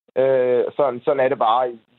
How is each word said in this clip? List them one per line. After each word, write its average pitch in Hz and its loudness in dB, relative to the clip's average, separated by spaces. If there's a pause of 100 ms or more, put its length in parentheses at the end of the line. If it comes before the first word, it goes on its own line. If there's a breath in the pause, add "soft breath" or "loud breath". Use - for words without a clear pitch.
(180)
Øh, 127 2 (140)
sådan, 127 -2
sådan 143 0
er 131 2
det 135 -4
bare 123 0
i 113 -18 (220)